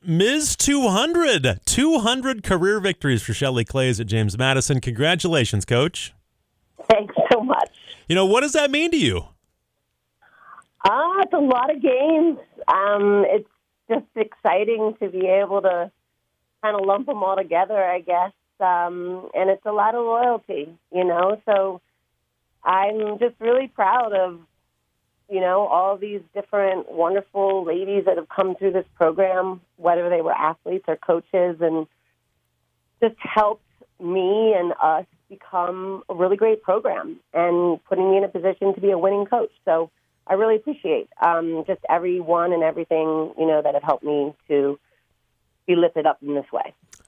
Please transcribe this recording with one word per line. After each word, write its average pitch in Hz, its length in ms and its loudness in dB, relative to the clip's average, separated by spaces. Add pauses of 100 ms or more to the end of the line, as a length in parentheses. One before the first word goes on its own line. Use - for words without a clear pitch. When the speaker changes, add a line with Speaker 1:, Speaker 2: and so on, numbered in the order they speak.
Speaker 1:
Miz 262 540 0
two 277 320 2
hundred, 214 760 0
two 302 320 2
hundred 247 440 -2
career 190 380 0
victories 151 420 0
for 113 120 -6
Shelley 127 320 -2
Clays 131 340 0
at 113 60 -6
James 107 320 0
Madison. 131 420 2
Congratulations, 135 840 0
Coach. - 480 -2 (760)
Speaker 2:
Thanks 208 260 4 (160)
so 233 120 2
much. - 260 -2 (400)
Speaker 1:
You 160 60 0
know, 185 100 4
what 208 160 4
does 285 120 0
that 294 180 2
mean 311 220 0
to 339 40 0
you? 113 300 0 (1600)
Speaker 2:
Uh, 269 360 2
it's 370 160 0
a 349 40 2
lot 262 320 2
of 294 120 -4
games. 302 560 2 (300)
Um, 202 600 2
it's 214 200 -2 (420)
just 226 160 -4 (100)
exciting 214 840 -2
to 202 120 -6
be 185 160 -4
able 196 340 0
to 185 300 -2 (720)
kinda 208 140 -2
lump 196 300 -2
'em 214 160 -4
all 190 100 0
together, 190 420 -2
I 180 220 0
guess. 175 320 -2 (300)
Um, 180 720 -4
and 190 160 0
it's 190 160 -2
a 214 60 -4
lot 208 240 0
of 240 80 -2
loyalty, 226 680 -2 (200)
you 180 100 0
know? 180 420 0
So 190 360 0 (840)
I'm 208 560 0
just 240 220 -2
really 247 260 0
proud 220 460 0
of, 185 260 -2 (920)
you 196 120 -2
know, 185 260 2
all 190 300 0
these 202 240 -8 (140)
different 196 540 -2
wonderful 196 760 -2
ladies 190 400 -2
that 185 120 2
have 165 120 -8
come 190 260 -2
through 196 200 -2
this 185 200 -2
program, 185 680 0 (140)
whether 175 340 0
they 175 120 0
were 160 120 -2
athletes 165 540 -4
or 160 80 -2
coaches, 170 680 -2
and 160 280 -2 (1120)
just 226 180 0
helped 214 480 2 (320)
me 190 560 2
and 175 260 0
us 160 260 2 (220)
become 185 800 -6
a 190 60 -8
really 185 220 2
great 220 260 2
program 185 560 -2 (160)
and 175 520 2
putting 190 220 0
me 190 100 6
in 196 40 2
a 196 60 0
position 190 440 -2
to 196 80 -6
be 196 120 2
a 180 60 2
winning 196 280 0
coach. 233 240 -2 (140)
So 165 260 0 (380)
I 190 60 0
really 220 200 2
appreciate, 214 540 -2 (120)
um, 165 460 0
just 190 220 -4
everyone 175 640 0
and 170 100 0
everything, 160 760 -2
you 160 100 0
know, 156 160 2
that 143 120 0
have 143 80 -2
helped 156 220 -2
me 147 280 -2 (140)
to 143 320 0 (840)
be 180 120 0
lifted 165 300 2
up 147 160 0
in 143 120 -6
this 135 160 -6
way. - 240 -8 (340)